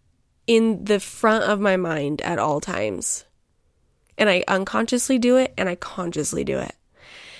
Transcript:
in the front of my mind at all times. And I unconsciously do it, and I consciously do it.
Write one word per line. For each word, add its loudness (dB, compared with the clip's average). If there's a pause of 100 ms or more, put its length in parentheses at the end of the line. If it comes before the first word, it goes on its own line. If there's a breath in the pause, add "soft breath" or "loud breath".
(500)
in 4
the 2
front 0
of 0
my 2
mind -2
at -2
all 0
times. -6 (960)
And 4
I 2
unconsciously 0
do 4
it, 0
and -2
I -4
consciously -6
do -4
it. -8 (640 loud breath)